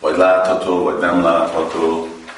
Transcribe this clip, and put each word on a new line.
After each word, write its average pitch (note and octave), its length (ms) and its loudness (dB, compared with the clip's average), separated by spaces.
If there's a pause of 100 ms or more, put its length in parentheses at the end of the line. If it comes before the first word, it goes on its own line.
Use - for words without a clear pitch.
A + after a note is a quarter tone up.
vagy D#2+ 120 0
látható, F2+ 640 2
vagy F2 160 -2
nem F2 240 2
látható. E2 840 0 (300)